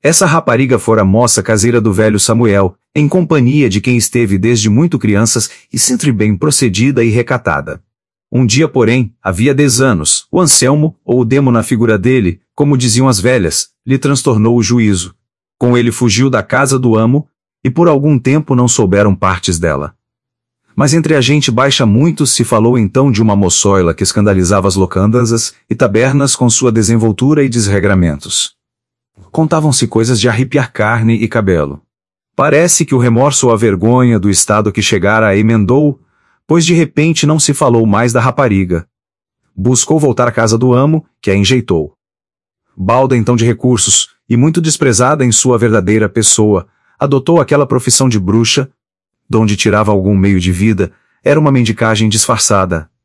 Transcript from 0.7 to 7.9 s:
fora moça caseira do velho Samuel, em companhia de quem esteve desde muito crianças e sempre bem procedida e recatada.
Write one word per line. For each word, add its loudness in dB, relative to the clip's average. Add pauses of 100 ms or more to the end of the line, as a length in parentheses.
fora 0
moça 0
caseira 0
do -2
velho 0
Samuel, 0 (200)
em 0
companhia 0
de 0
quem 0
esteve -2
desde 0
muito 0
crianças -2 (220)
e -6
sempre -2
bem 0
procedida 0
e 2
recatada. -4 (500)